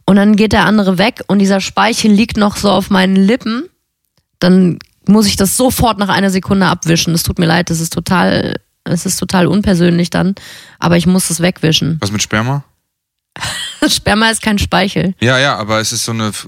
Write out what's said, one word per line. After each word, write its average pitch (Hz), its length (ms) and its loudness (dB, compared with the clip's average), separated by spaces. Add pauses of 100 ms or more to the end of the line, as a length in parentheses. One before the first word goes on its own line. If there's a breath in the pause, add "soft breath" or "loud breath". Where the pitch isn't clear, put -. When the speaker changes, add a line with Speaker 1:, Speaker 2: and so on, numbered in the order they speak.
Speaker 1:
und 190 100 4
dann 208 200 4
geht 208 180 2
der 196 120 4
andere 190 320 2
weg 208 300 0
und 196 120 2
dieser 196 220 2
Speichel 208 500 0
liegt 220 260 2
noch 208 200 0
so 202 140 0
auf 190 180 0
meinen 190 260 2
Lippen, 226 500 0 (760)
dann 180 400 2 (280)
muss 208 200 4
ich 196 80 -2
das 190 200 0
sofort 247 440 0
nach 196 100 -2
einer 190 220 0
Sekunde 190 340 0
abwischen. 165 480 0
Es 170 100 0
tut - 140 -4
mir 175 80 0
leid, 170 240 0
das 165 100 -4
ist 165 140 -6
total, 180 600 -2 (280)
es - 220 -4
ist 190 120 -4
total 180 300 0
unpersönlich 175 640 2
dann, 175 260 -2 (440 loud breath)
aber 170 180 2
ich 170 80 0
muss 185 240 2
es 165 100 -6
wegwischen. 165 640 0
Speaker 2:
Was 101 100 -4
mit 104 120 -2
Sperma? 127 400 -4 (720)
Speaker 1:
<laughs> - 520 -6
Sperma 208 420 0
ist 220 120 -4
kein 208 160 0
Speichel. 180 640 -2
Speaker 2:
Ja, 127 180 2
ja, 135 160 0
aber 107 240 -2
es 107 140 -4
ist 107 120 -6
so 117 60 -6
eine 113 180 -2
F-, - 180 -12